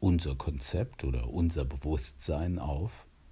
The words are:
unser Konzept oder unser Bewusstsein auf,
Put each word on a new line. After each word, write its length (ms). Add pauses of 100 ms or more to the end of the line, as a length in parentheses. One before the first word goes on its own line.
unser 340
Konzept 720
oder 240
unser 360
Bewusstsein 920
auf, 480 (260)